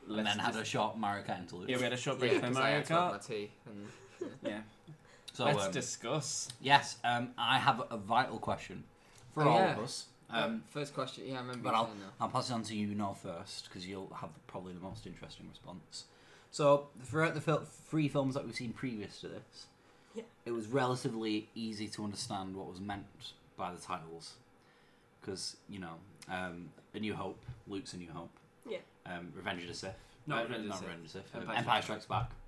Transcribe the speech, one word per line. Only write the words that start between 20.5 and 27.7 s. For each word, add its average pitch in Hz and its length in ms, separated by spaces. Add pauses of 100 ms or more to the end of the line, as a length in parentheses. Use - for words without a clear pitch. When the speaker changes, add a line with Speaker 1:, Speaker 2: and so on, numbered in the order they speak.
Speaker 1:
was 113 160
relatively 113 880
easy 110 340
to 107 140
understand 101 520
what 95 120
was 90 140
meant 101 520 (240)
by 90 160
the 85 80
titles. 82 540 (840)
'Cause, - 360 (100)
you 101 120
know, 82 200 (300)
um, 87 420 (220)
A 107 60
New 104 140
Hope, 95 300 (240)
Luke's 98 260